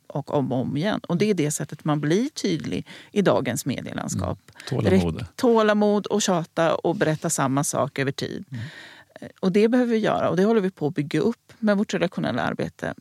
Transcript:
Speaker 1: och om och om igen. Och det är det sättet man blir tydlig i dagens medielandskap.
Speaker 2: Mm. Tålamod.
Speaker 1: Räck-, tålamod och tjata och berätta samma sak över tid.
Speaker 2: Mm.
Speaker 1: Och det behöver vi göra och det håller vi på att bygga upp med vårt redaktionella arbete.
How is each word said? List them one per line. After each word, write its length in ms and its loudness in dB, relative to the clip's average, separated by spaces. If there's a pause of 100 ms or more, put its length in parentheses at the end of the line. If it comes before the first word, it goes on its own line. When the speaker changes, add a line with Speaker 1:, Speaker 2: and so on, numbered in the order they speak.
Speaker 1:
och 280 -6
om 180 0
och 60 0
om 180 -2
igen. 320 -2
Och 80 0
det 140 2
är 40 0
det 160 0
sättet 340 -8
man 160 0
blir 280 2
tydlig 580 -4 (240)
i 120 2
dagens 440 2
medielandskap. 720 -4 (320)
Speaker 2:
Mm. 140 0
Tålamod. 360 4
Speaker 1:
Räck-, 160 -12
tålamod 720 4
och 160 0
tjata 520 0
och 220 0
berätta 340 0
samma 340 0
sak 340 -2
över 140 -2
tid. 380 -8
Speaker 2:
Mm. 140 -10 (760)
Speaker 1:
Och 120 2
det 160 4
behöver 240 2
vi 60 2
göra 320 2
och 60 0
det 80 4
håller 160 4
vi 100 0
på 160 -4
att 80 -4
bygga 260 -2
upp 380 -4
med 180 2
vårt 180 -2
redaktionella 480 -2
arbete. 580 -4